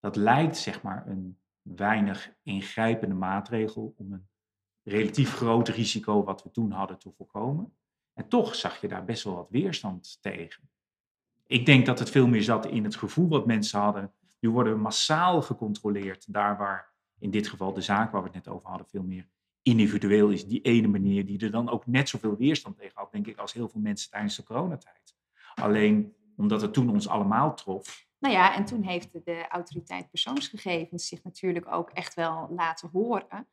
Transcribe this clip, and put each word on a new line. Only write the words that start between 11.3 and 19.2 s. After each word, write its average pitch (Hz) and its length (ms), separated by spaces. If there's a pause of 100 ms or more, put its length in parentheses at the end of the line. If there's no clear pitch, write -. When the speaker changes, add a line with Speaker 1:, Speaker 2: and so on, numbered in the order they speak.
Speaker 1:
Ik 123 200
denk 135 200
dat 123 120
het - 120
veel 131 160
meer 113 160
zat 113 240
in 110 180
het 104 120
gevoel 165 320
wat 170 180
mensen 107 340
hadden. 101 320 (280)
Nu 113 100
worden 113 220
we 110 80
massaal 156 640
gecontroleerd. 101 880
Daar 104 260
waar 98 340 (260)
in 101 120
dit 104 180
geval 95 240
de 95 80
zaak 104 320
waar 117 100
we 95 40
het 92 180
net 85 100
over 90 140
hadden 92 180
veel 98 160
meer 92 260 (340)